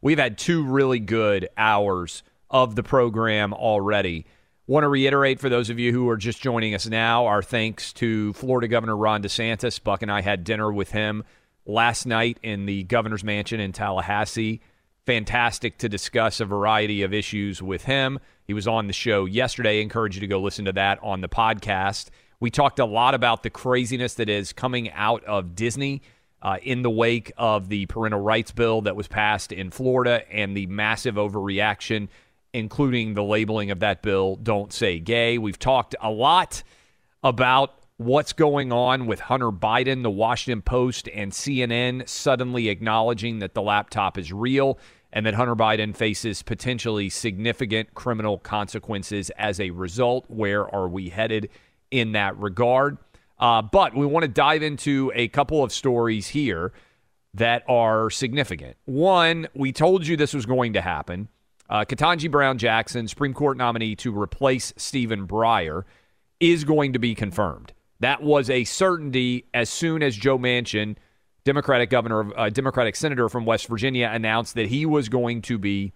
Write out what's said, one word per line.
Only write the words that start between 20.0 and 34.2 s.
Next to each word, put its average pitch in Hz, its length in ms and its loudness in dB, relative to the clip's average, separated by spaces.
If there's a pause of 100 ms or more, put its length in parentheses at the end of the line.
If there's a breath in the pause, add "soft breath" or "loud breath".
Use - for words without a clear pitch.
you 98 60 -8
to 104 60 -8
go 98 120 0
listen 98 260 -4
to 98 80 -2
that 98 300 2
on 98 180 -4
the 90 80 -8
podcast. 101 760 -2 (320 soft breath)
We 120 100 -2
talked 139 300 2
a 131 60 4
lot 117 280 4
about 120 300 2
the 113 60 -6
craziness 127 680 -2
that 110 140 -2
is 104 240 -2
coming 123 400 -4
out 107 320 0
of 95 300 -4
Disney, 135 460 -4 (400 soft breath)
uh, 95 220 -2
in 127 200 -2
the 120 60 2
wake 117 480 2
of 107 300 0
the 101 200 -2
parental 107 340 -2
rights 107 320 0
bill 113 300 2
that 98 120 -2
was 101 140 -8
passed 107 420 0
in 92 180 -8
Florida 123 640 0
and 98 240 -4
the 101 120 -4
massive 107 480 -2
overreaction, 104 920 -2 (460 soft breath)
including 117 600 -2
the 104 100 0
labeling 107 480 0
of 90 100 -4
that 101 200 0
bill, 95 360 0